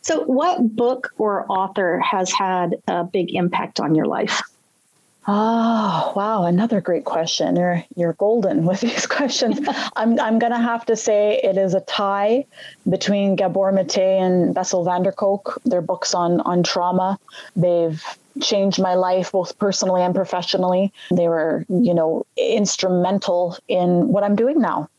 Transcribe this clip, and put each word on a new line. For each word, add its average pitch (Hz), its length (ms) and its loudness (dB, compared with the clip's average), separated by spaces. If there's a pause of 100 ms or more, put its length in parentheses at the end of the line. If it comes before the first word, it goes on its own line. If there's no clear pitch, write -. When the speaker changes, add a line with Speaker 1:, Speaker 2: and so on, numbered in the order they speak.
Speaker 1:
So 311 160 0
what 262 500 2
book 247 440 -2
or 208 340 0
author 190 480 0
has 185 320 0
had 180 440 0 (120)
a 180 160 -2
big 180 320 -4
impact - 460 -2
on 151 120 0
your 156 120 2
life? - 360 -2 (880)
Speaker 2:
Oh, 220 880 0
wow. 202 300 0
Another 196 340 2
great 170 240 -2
question. 170 540 -2
You're, 175 260 0 (140)
you're 170 160 0
golden 202 520 2
with 185 140 0
these - 280 -2
<laughs> - 100 -4
questions. 240 420 -2 (200)
Speaker 1:
<laughs> - 180 -8
Speaker 2:
I'm, 233 240 2
I'm 226 180 2
gonna 233 220 0
have 233 240 -2
to 226 100 2
say 208 480 2
it 190 140 2
is 190 160 2
a 190 80 2
tie 202 640 0 (440)
between 196 460 0
Gabor 190 380 2
Mate 190 240 0
and 185 580 2
Bessel 180 300 -2
van 180 180 0
der 190 80 2
Kolk. 196 540 -2
Their 180 160 2
books 175 320 -4
on, 175 280 2
on 180 220 0
trauma. 185 560 0 (380)
They've 170 440 2 (400)
changed 196 400 0
my 185 140 2
life, 185 380 0
both 180 260 -2
personally 185 440 0
and 180 120 0
professionally. 185 800 -2 (180)
They 175 160 2
were, 165 400 0
you 175 260 2
know, 165 320 0 (120)
instrumental 185 1200 0 (100)
in 180 400 2
what 202 160 2
I'm 202 140 2
doing 269 240 2
now. 165 380 -2